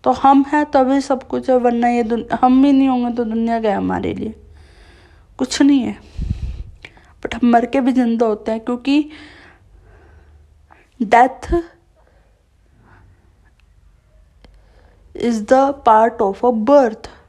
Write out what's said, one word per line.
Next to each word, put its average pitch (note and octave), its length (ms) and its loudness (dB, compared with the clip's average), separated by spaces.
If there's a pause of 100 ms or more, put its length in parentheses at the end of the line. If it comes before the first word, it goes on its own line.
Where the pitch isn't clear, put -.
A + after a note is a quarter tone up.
तो C4+ 80 0
हम C#4 400 4
हैं D4+ 200 0
तभी C4+ 300 2
सब C4 260 -6
कुछ B3 220 -6
है, B3+ 80 2
वरना A#3+ 300 0
ये A#3+ 160 0
दुन-, A3 280 -4 (100)
हम B3+ 220 4
ही C#4+ 80 4
नहीं C4+ 160 2
होंगे A#3+ 280 -2
तो A#3+ 80 -4
दुनिया A3+ 380 -4
क्या G#3+ 100 0
है G3 60 -2
हमारे F#3 360 -4
लिए? G#3 200 -10 (1040)
कुछ - 220 -4
नहीं C#4 180 4
है। G#3 180 -6 (1300)
But - 120 -10
हम A#3+ 160 0
मर A#3 140 4
के C4+ 160 -2
भी B3 100 0
जिंदा A#3 340 0
होते G#3+ 260 -4
हैं, A3 80 -6
क्योंकि C#4 500 -2 (1900)
death B3 480 2 (3750)
is A3+ 260 -4 (100)
the C4 120 4 (240)
part A#3 340 2
of G3 240 -2
a B3 60 4 (180)
birth C4 380 2 (200)